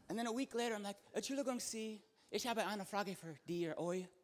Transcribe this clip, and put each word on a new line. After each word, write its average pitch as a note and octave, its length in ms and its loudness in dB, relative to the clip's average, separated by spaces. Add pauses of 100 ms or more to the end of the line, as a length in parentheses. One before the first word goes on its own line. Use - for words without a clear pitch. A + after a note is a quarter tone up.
And F#3+ 100 0
then A#3+ 100 2
a A3+ 80 2
week C4 200 0
later A#3 200 2
I'm G#3 60 -4
like, G3+ 160 -4 (160)
"Entschuldigung, B3 460 0
Sie, A3 420 -4 (300)
ich - 160 0
habe A3+ 180 2
eine G3 200 0
Frage G3+ 300 0
für D#3+ 200 -10 (120)
dir, E3+ 300 2
oi." F3+ 300 0 (160)